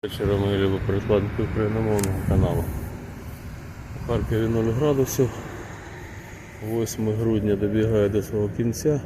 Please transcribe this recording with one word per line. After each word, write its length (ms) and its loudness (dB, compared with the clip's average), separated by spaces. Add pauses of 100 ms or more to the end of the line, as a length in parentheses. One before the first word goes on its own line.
Вечора, 320 0
мої 220 2
любі 280 2
перекладники 560 2
україномовного 760 0 (100)
каналу. 360 2 (1300)
У 100 -8
Харкові 420 0
нуль 240 2
градусів. 580 2 (1400)
Восьме 440 0
грудня 440 2
добігає 520 4
до 140 2
свого 340 0
кінця. 500 2